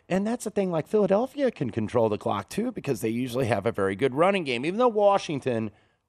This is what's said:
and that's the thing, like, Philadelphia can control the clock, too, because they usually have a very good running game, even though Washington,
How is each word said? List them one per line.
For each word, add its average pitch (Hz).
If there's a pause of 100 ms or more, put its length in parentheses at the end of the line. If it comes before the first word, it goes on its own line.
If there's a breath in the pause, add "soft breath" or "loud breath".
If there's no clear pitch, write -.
and 190
that's 233
the 214
thing, 190
like, 156
Philadelphia 220
can 123
control 113
the 104
clock, 101
too, 233
because 143
they 113
usually 127
have 101
a 117
very 98
good 127
running 180
game, 127
even 185
though 247
Washington, 165 (380 soft breath)